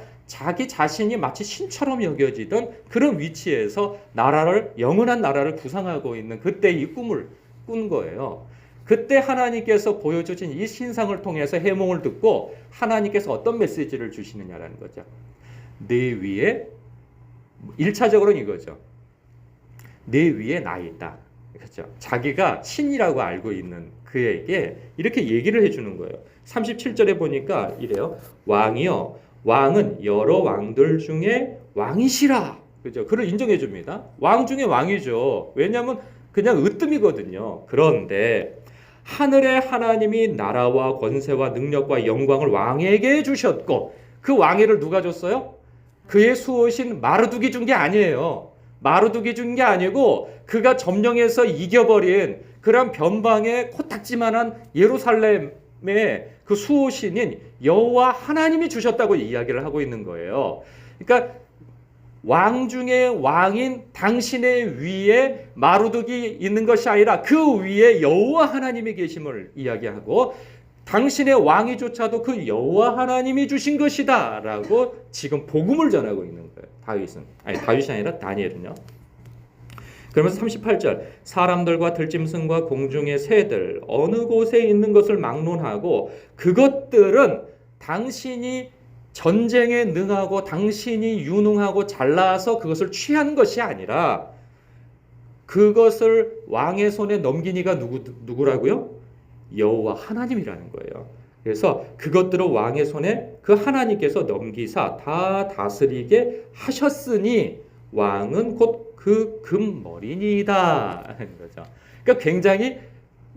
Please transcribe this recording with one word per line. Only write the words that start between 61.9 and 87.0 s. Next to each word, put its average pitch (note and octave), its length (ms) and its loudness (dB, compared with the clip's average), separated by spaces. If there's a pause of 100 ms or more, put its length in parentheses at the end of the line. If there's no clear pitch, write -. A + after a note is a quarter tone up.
왕 G#3+ 440 2
중에 B3 400 0
왕인 G3+ 760 0 (100)
당신의 A#3+ 880 0
위에 G3+ 720 2
마르둑이 A3 880 2
있는 G#3 260 -2
것이 A#3 240 4
아니라 G#3 320 4
그 D4 380 4
위에 G3+ 420 6
여호와 A3 460 4
하나님이 A#3 480 -4
계심을 D#3 600 -8
이야기하고 A#2 800 -2 (500)
당신의 C4+ 520 2
왕위조차도 A3+ 880 2
그 G#3 240 -4
여호와 F3 500 2
하나님이 B3+ 500 0
주신 C#4 300 -2
것이다라고 G#3 1200 0 (160)
지금 C#3+ 340 -6
복음을 B3 460 0
전하고 G#2+ 340 -2
있는 E2+ 120 -14 (180)
거예요. - 120 -20 (160)
다윗은, G2 380 -8 (240)
아니, G2 140 -6
다윗이 C3 320 0
아니라 A2 260 -6
다니엘은요. F#2 560 -8 (1400)
그러면서 F3 280 0
삼십팔 A3 400 -2
절, F#2+ 320 -4 (120)
"사람들과 F3 680 0
들짐승과 D#3+ 720 -2
공중의 C#3 540 -4
새들 B2 680 0
어느 F#3 380 0
곳에 A3+ 340 2
있는 G#3+ 320 4
것을 G3+ 260 4
막론하고 D3 920 -4 (240)
그것들은 G#3+ 1080 4 (340)